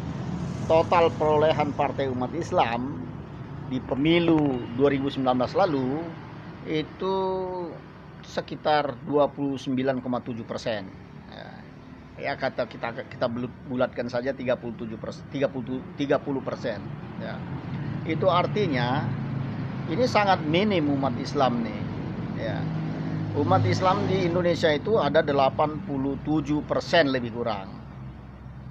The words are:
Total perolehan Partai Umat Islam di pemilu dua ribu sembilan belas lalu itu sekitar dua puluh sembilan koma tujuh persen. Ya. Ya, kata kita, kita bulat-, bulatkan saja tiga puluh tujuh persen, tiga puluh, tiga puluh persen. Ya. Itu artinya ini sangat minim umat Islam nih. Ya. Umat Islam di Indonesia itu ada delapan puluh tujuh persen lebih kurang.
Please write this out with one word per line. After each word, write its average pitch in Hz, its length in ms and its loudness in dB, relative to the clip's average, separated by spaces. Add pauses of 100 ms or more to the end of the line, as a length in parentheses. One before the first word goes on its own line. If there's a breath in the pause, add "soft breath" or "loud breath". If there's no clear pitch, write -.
(680)
Total 165 480 6
perolehan 151 640 4
Partai 139 320 0
Umat 123 240 -2
Islam 143 640 0 (720)
di 131 80 -2
pemilu 151 800 4 (160)
dua 139 160 6
ribu 139 160 2
sembilan 131 320 2
belas 123 160 2
lalu 151 480 2 (640)
itu 175 480 -2 (1120)
sekitar 147 800 0
dua 143 240 4
puluh 139 240 -2
sembilan 127 480 0
koma 123 160 -2
tujuh 117 240 -6
persen. 110 480 -6 (400)
Ya. 107 160 -14 (720)
Ya, 139 160 -4
kata 131 320 -2
kita, 117 400 -8
kita 123 240 -2
bulat-, 120 400 -6
bulatkan 123 400 -2
saja 123 240 -2
tiga 123 240 0
puluh 117 160 -8
tujuh 113 240 -8
persen, 107 320 -10
tiga 139 160 0
puluh, 131 320 -4 (160)
tiga 143 240 2
puluh 135 240 -2
persen. 107 400 -4 (400)
Ya. 110 160 -6 (720)
Itu 160 160 2
artinya 160 800 4 (800)
ini 170 240 0
sangat 196 320 6
minim 165 480 4
umat 139 320 2
Islam 123 400 2
nih. - 200 -4 (600)
Ya. 107 160 -2 (800)
Umat 170 320 4
Islam 185 400 4
di 185 160 2
Indonesia 170 480 4
itu 147 240 2
ada 143 240 6
delapan 147 640 4
puluh 139 400 -2
tujuh 151 400 2
persen 143 480 4
lebih 120 240 -2
kurang. 104 320 -2 (1000)